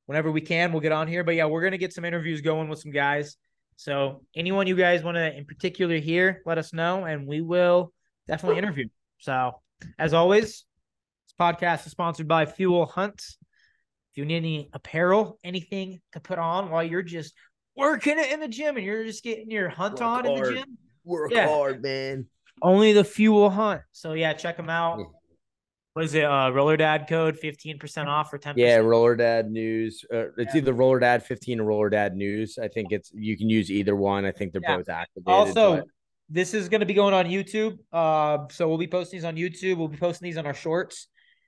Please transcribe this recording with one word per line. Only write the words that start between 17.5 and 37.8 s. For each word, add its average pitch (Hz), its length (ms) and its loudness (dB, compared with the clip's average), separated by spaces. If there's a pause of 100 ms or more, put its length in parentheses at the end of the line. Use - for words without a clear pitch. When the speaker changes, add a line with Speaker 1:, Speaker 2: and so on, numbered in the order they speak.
Speaker 1:
working 294 420 0
it 285 120 0
in 302 100 -4
the 302 80 -8
gym 269 280 -4
and 202 80 -6
you're 220 200 -6
just 220 200 -12
getting 220 260 -10
your 196 200 -2
hunt 202 240 -4
Speaker 2:
Work 247 80 -6
Speaker 1:
on 240 240 -2
in 277 80 2
the 269 60 -2
Speaker 2:
hard. 262 140 -2
Speaker 1:
gym, 262 240 -12 (260)
Speaker 2:
Work 160 280 -6
Speaker 1:
Yeah. 208 160 4
Speaker 2:
hard, 139 340 0
man. 135 440 -6 (340)
Speaker 1:
Only 202 320 6
the 208 120 8
Fuel 208 440 6
Hunt. 196 320 0 (120)
So, 160 200 -12
yeah, 160 220 0
check 170 240 -8
'em 160 100 -10
out. 165 300 -2
Speaker 2:
Yeah. 104 60 -10 (880)
Speaker 1:
What 160 100 -2
is 147 100 -4
it? 156 100 4
Uh, 135 280 4
Roller 143 240 4
Dad 156 320 2
code, 160 300 0
fifteen 151 400 -12
percent 147 300 -8
off 147 220 0
for 143 80 -10
ten 147 160 -10
percent? 120 140 6
Speaker 2:
Yeah, 117 80 8
Roller 117 400 6
Dad 113 340 0
News. 113 640 -4
Uh, 113 140 -4 (100)
it's 120 180 -4
Speaker 1:
Yeah. 160 40 4
Speaker 2:
either 135 160 0
Roller 131 260 4
Dad 123 240 2
fifteen 123 340 -6
or 110 60 -2
Roller 107 240 2
Dad 101 280 2
News. 104 420 -4
I 110 100 -6
think 101 240 -6
it's, 95 220 -6
you 107 240 -4
can 110 100 0
use 107 220 2
either 101 260 2
one. 98 300 0
I 95 60 0
think 95 200 -6
they're 98 100 -4
Speaker 1:
Yeah. 156 140 -2
Speaker 2:
both 90 120 -8
activated, 92 440 -10
Speaker 1:
Also, 196 460 6
Speaker 2:
but - 80 -8 (420)
Speaker 1:
this 180 260 -2
is 190 140 -2
gonna 208 180 2
be 180 80 -2
going 202 180 6
on 185 140 4
YouTube. 196 520 -2 (140)